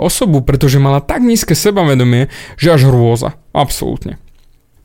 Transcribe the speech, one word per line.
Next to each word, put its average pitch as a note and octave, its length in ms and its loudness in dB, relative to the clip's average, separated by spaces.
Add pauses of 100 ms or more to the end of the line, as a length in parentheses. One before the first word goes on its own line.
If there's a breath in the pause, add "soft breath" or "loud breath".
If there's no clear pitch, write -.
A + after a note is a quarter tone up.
osobu, E3+ 400 0
pretože C3+ 400 2
mala C#3 160 2
tak B3+ 240 -4
nízke A#3 320 0
sebavedomie, C#3 800 0 (240 loud breath)
že E3+ 160 2
až C3+ 160 4
hrôza. A#2+ 480 0 (160)
Absolútne. - 640 -6 (680)